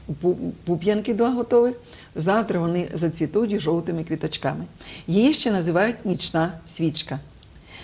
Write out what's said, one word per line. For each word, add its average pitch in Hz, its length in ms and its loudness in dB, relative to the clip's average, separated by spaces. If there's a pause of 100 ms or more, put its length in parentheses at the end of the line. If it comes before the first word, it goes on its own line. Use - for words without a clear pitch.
(240)
пу-, 180 120 2 (300)
пуп'янки, 208 480 0
два 233 160 2
готових. 240 460 2 (400)
Завтра 190 440 2
вони 170 340 0
зацвітуть 170 640 0
жовтими 165 440 -2
квіточками. 156 640 -4 (420)
Її 220 260 6
ще 247 180 2
називають 185 540 2
нічна 170 480 0 (120)
свічка. 160 540 -2 (640)